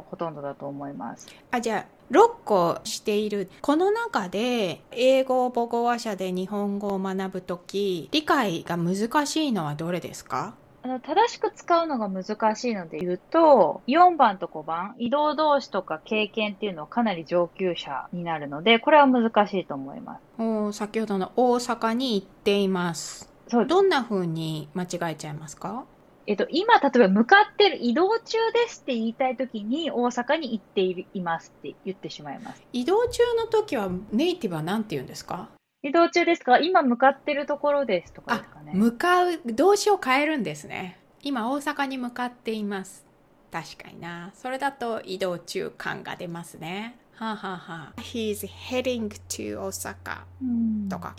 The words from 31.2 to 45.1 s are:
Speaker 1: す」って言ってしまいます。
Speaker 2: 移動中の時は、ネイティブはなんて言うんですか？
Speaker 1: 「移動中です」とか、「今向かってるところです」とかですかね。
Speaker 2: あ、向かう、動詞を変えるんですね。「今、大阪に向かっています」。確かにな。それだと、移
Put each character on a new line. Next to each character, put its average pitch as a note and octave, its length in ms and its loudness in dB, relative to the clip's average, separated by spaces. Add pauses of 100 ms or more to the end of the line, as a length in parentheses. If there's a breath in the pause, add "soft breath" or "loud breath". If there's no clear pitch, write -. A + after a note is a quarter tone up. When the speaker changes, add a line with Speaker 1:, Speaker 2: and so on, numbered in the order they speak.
Speaker 1:
す」 - 180 -20
っ - 20 -20
て C#3+ 220 -12
言 F#3+ 100 -8
っ F#3 40 -14
て D#3+ 120 -12
し - 140 -14
ま C#3+ 100 -12
い - 60 -14
ま - 160 -16
す。 - 160 -20
Speaker 2:
移 B3 140 -4
動 G#4+ 240 4
中 A#4+ 120 -2 (160)
の A4+ 100 -2
時 G#4+ 280 0
は、 G3+ 140 -2 (240)
ネ D4+ 160 2
イ F4 80 -2
テ A3+ 100 -4
ィ - 20 -4
ブ E3+ 60 -4
は D3+ 80 -4
な F#3 140 -2
ん G#3+ 80 -4
て E3+ 100 -8
言 C3 60 -4
う - 20 -12
ん - 40 -12
で D#3 80 -16
す - 100 -14
か？ F#3 240 -10 (340)
Speaker 1:
「移 C#4 80 -4
動 E4+ 180 4
中 F4 140 2
で E4+ 120 2
す」 - 40 -4
と - 60 -20
か、 B3 180 8
「今 F4 180 4
向 A#3+ 140 2
か C4 140 6
っ C4+ 100 2
て D4 140 -4
る C#4+ 120 -2
と D4 120 -2
こ D4 160 0
ろ C#4 120 0
で F#3 220 -2
す」 - 80 -20
と - 60 -20
か G#3 160 -2
で - 80 -8
す - 40 -20
か D3+ 120 -20
ね。 D3+ 120 -16
Speaker 2:
あ、 F#3 40 0
向 A3+ 160 4
か F4+ 320 4
う、 E4+ 220 -2
動 D#4 280 4
詞 G#4 160 2
を G4 60 6
変 C4 240 2
え D4+ 40 2
る D#4 120 0
ん A3 60 -2
で D3+ 120 -4
す - 100 -16
ね。 - 320 -10 (240)
「今、 B3+ 300 -4
大 C#4+ 80 -2
阪 C#4+ 280 -4
に C4 100 -8
向 B3 140 -6
か B3 160 -6
っ B3 40 -8
て A3+ 220 -8
い A3 100 -6
ま G3+ 220 -6
す」。 - 200 -20 (460)
確 - 320 -12
か - 80 -20
に - 80 -18
な。 E3+ 340 -12
そ - 160 -12
れ C4 80 -4
だ C#4 140 -2
と、 A#3 320 -6
移 F#3+ 160 -10